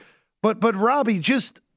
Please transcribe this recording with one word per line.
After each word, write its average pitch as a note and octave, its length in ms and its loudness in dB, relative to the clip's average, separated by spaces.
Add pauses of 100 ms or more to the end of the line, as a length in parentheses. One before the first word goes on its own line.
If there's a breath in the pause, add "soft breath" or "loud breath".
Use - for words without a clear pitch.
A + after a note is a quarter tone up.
(420 soft breath)
But, A3 180 0
but A3+ 160 0
Robbie, A3+ 440 0
just A3+ 400 -2 (180)